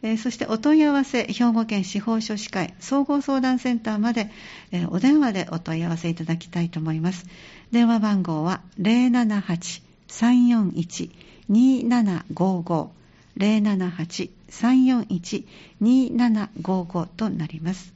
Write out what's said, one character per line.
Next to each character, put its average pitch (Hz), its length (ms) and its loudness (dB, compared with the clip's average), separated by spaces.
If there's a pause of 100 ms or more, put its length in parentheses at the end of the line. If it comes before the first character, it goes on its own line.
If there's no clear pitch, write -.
え 220 100 -2
ー、 226 60 0
そ 220 120 -4
し - 60 -10
て、 - 80 -8
お 220 140 -2
問 294 200 4
い 302 60 6
合 294 80 4
わ 277 120 2
せ、 226 200 -2
兵 240 300 2
庫 226 100 2
県 208 200 -2
司 196 160 -6
法 226 200 -2
書 220 160 -6
士 208 140 -10
会 185 300 -4
総 277 240 0
合 285 180 -2
相 269 180 0
談 254 180 0
セ 247 140 -2
ン 233 80 -2
タ 220 140 -4
ー 214 40 -4
ま 226 140 0
で、 214 180 -4 (400)
え 175 160 -4
ー、 170 40 -4
お 180 100 -2
電 285 180 4
話 262 140 2
で 185 180 -4
お 165 80 -4
問 160 220 -6
い 170 40 -4
合 170 40 -2
わ 165 80 -2
せ 165 140 -4
い 165 40 -2
た 165 100 -8
だ 165 120 -2
き 165 140 -12
た 175 100 -4
い 170 80 -2
と 165 120 -6
思 160 120 -4
い 160 80 -4
ま 175 120 -2
す。 180 120 -12 (480)
電 233 160 4
話 233 100 2
番 208 240 0
号 160 220 -2
は 175 160 -2 (160)
零 233 320 2
七 233 320 2
八 - 420 -6 (240)
三 247 420 4
四 220 260 2
一 170 360 -6 (380)
二 247 400 4
七 226 460 2
五 180 260 0
五、 165 320 -2 (440)
零 208 260 2
七 196 280 0
八 170 400 -8 (180)
三 254 360 4
四 254 240 2
一 185 380 -6 (340)
二 247 300 4
七 220 400 0 (120)
五 185 220 -2
五 170 220 -6
と 220 220 -6
な 170 180 -4
り 156 140 -12
ま 170 140 -4
す。 - 220 -20